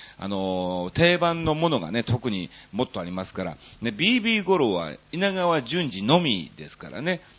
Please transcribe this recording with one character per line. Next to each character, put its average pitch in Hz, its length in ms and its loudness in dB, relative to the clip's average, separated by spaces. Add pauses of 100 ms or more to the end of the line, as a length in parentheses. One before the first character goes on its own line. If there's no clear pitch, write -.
(180)
あ 98 100 -6
の 92 640 -2
ー、 - 60 -10
定 170 240 4
番 170 260 0
の 156 80 2
も 160 160 2
の 135 100 2
が 82 120 -4
ね、 117 100 0
特 120 300 0
に 92 180 -4 (220)
も 117 140 0
っ - 20 -16
と - 120 -8
あ 87 60 -6
り 87 60 -8
ま 92 140 -4
す - 100 -18
か 95 80 -4
ら。 80 140 -6 (260)
ね、 117 80 -2
ビ 190 280 2
ー 202 40 -4
ビ 220 180 2
ー - 20 -6
五 185 140 4
郎 123 140 4
は 82 240 -2 (160)
稲 190 200 0
川 175 300 2
淳 143 300 -2
二 95 100 -6
の 139 180 6
み 104 380 0
で 76 120 -14
す - 60 -20
か - 140 -14
ら 87 140 -10
ね。 175 180 -2 (180)